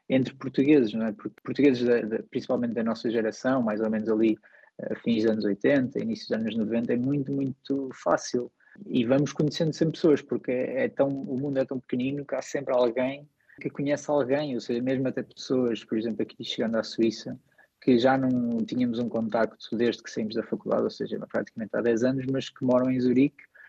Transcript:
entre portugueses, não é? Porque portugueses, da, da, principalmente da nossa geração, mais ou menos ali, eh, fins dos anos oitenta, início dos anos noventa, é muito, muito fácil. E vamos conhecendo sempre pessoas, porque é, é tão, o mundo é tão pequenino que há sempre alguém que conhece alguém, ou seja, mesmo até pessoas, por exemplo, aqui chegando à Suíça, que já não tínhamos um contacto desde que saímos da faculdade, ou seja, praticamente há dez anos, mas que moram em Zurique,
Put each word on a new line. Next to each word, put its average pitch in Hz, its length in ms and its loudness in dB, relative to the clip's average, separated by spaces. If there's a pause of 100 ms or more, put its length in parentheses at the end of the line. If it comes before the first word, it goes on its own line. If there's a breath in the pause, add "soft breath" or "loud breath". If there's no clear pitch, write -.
entre 131 280 2
portugueses, 135 580 4
não 113 140 -2
é? 107 40 -2
Porque - 320 -10
portugueses, 127 420 4
da, 120 160 4
da, 110 220 -4
principalmente 120 500 -2
da 117 100 -2
nossa 113 280 -2
geração, 117 500 0
mais 107 200 0
ou 110 80 0
menos 110 200 -2
ali, 110 280 4 (420 soft breath)
eh, - 240 -6
fins 113 200 2
dos 110 80 4
anos 107 140 0
oitenta, 127 560 2
início 113 280 -6
dos 117 80 -2
anos 113 180 -4
noventa, 117 380 -2
é 120 40 0
muito, 135 340 -2
muito 139 600 -4
fácil. - 580 -2 (360 soft breath)
E 123 180 2
vamos 135 280 2
conhecendo 156 400 0
sempre 160 200 0
pessoas, 147 280 4
porque 120 300 -4
é, 127 340 -2
é 117 40 0
tão, 139 200 0
o 135 280 -6
mundo 139 220 -2
é 131 60 0
tão 131 140 -6
pequenino 135 460 -4
que - 80 -10
há 131 80 -4
sempre 135 320 -6
alguém 127 540 0 (340 soft breath)
que 147 80 -6
conhece 143 400 -2
alguém, 143 460 0
ou 110 60 -4
seja, 120 200 -2
mesmo 131 260 0
até 127 140 -4
pessoas, 123 640 -2
por 117 140 -4
exemplo, 110 240 -2
aqui 113 240 -8
chegando 113 320 -2
à 110 60 0
Suíça, 117 540 -2 (440 soft breath)
que 127 160 6
já 131 200 4
não 123 420 0
tínhamos 120 400 -2
um 120 80 -2
contacto 113 680 -2
desde 117 260 0
que - 100 -14
saímos 110 240 -4
da 113 80 -2
faculdade, 113 400 -2
ou 113 60 0
seja, 110 300 -6 (120)
praticamente 113 440 -6
há 110 60 0
dez 117 220 2
anos, 131 280 0
mas 131 180 -4
que - 140 -12
moram 127 260 4
em 127 100 0
Zurique, 127 440 2 (260 loud breath)